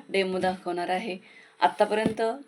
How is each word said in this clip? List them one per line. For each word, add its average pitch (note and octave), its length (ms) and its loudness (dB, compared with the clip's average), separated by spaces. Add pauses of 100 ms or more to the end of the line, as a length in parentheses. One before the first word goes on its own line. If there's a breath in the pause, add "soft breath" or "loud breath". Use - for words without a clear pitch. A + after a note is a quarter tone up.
डेमो F#3+ 300 0
दाखवणार F3+ 500 -2
आहे. F#3 300 -4 (420 loud breath)
आत्तापर्यंत G#3+ 600 2 (260)